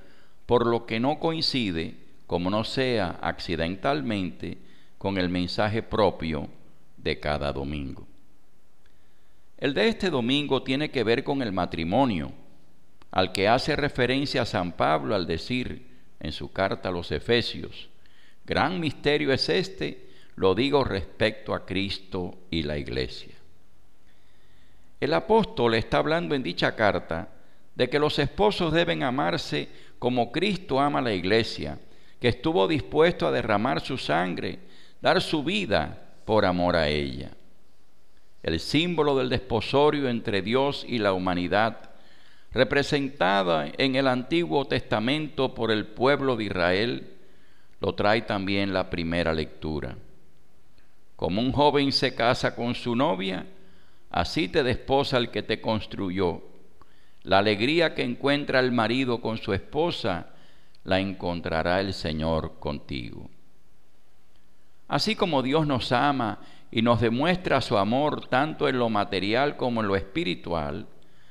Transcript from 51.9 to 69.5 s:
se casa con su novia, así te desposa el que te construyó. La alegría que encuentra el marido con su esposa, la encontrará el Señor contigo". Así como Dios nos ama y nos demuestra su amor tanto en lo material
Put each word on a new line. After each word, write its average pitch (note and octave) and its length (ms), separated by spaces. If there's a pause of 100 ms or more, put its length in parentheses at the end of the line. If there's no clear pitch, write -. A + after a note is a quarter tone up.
se - 220
casa B2 400
con A#2+ 220
su A#2+ 180
novia, F3+ 520 (640)
así D3+ 400
te E3+ 140
desposa B2+ 560
el A#2+ 120
que G#2 120
te G#2+ 180
construyó. F#2+ 800 (840)
La F#2+ 140
alegría B2+ 560
que C#3 100
encuentra C3+ 560
el B2+ 100
marido A#2+ 500
con A2+ 160
su A2 160
esposa, G#2 760 (560)
la F#2+ 160
encontrará F2 800
el G2 120
Señor D#2+ 680
contigo". C2 680 (1600)
Así E3+ 300
como C#3+ 260
Dios D3 240
nos C3+ 240
ama B2+ 480 (320)
y A2+ 120
nos A#2 180
demuestra C3+ 600
su - 160
amor B2 520
tanto D3 400
en C3 100
lo A#2+ 100
material G#2 680